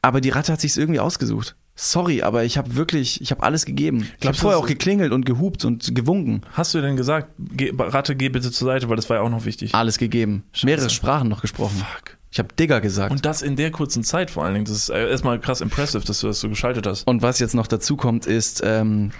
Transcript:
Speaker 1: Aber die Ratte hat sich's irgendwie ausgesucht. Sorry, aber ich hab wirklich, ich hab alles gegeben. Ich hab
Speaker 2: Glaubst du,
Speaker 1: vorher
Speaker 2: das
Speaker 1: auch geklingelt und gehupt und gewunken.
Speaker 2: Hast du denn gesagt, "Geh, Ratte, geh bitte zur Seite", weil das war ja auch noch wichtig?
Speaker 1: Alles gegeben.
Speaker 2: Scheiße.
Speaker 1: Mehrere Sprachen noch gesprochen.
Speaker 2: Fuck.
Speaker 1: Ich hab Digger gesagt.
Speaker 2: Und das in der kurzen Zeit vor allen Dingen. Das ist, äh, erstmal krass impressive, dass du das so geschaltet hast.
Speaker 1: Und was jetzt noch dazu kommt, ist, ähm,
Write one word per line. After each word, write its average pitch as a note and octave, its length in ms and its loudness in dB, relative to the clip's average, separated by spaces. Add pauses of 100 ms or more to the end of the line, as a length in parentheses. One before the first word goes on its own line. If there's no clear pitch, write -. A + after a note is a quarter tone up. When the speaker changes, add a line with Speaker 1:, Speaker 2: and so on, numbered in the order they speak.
Speaker 1:
Aber B2+ 180 4
die D#3 100 0
Ratte D3+ 220 0
hat D#3 80 -2
sich's D3 160 0
irgendwie D#3 240 2
ausgesucht. A2 560 -2 (200)
Sorry, F3 460 0
aber A#2 220 2
ich A#2+ 140 0
hab B2+ 160 -4
wirklich, C#3+ 460 0
ich C#3 100 -6
hab - 120 -2
alles D3+ 220 2
gegeben. C3+ 380 0
Ich G#2 100 -6
hab - 80 -16
Speaker 2:
Glaubst C#3 200 0
du, - 20 2
Speaker 1:
vorher G3+ 160 4
Speaker 2:
das C3 60 0
Speaker 1:
auch - 40 -2
geklingelt F3 440 2
und C3 120 2
gehupt C3+ 400 0
und A#2+ 300 0
gewunken. B2+ 480 2 (100)
Speaker 2:
Hast - 220 0
du D#3+ 60 2
denn C#3 160 0
gesagt, C#3+ 420 0
"Geh, - 400 -4
Ratte, C3+ 380 0
geh C3 120 0
bitte B2 220 -2
zur B2 160 -2
Seite", B2+ 220 0
weil A#2 80 2
das A2+ 120 -2
war A2+ 100 2
ja G2+ 40 2
auch A#2 80 2
noch A2+ 160 -2
wichtig? - 280 -4
Speaker 1:
Alles A2+ 240 2
gegeben. A2 540 0
Speaker 2:
Scheiße. D3 140 0
Speaker 1:
Mehrere C3+ 240 2
Sprachen B2+ 380 0
noch G#2 120 -2
gesprochen. - 380 -4
Speaker 2:
Fuck. - 400 -10 (120)
Speaker 1:
Ich - 80 -4
hab - 180 -4
Digger D3+ 240 4
gesagt. G2 300 0
Speaker 2:
Und C#3 140 0
das D3+ 180 0
in C#3 140 -2
der D#3 140 0
kurzen D3 340 -2
Zeit F3+ 260 0
vor D2+ 140 -4
allen F#2 100 0
Dingen. G#2 120 0
Das G#2+ 100 -2
ist, G2+ 140 -2
äh, G#2+ 200 0
erstmal B2+ 300 0
krass B2+ 220 -2
impressive, A#2 420 -2
dass - 160 -2
du G#2+ 80 -2
das G#2 120 -2
so G#2+ 80 -4
geschaltet A2 380 -2
hast. G2 200 -2
Speaker 1:
Und A#2+ 160 4
was B2 160 2
jetzt A#2+ 160 0
noch A2+ 120 2
dazu B2+ 300 0
kommt, A#2 300 0
ist, A2 380 0
ähm, G#2+ 560 2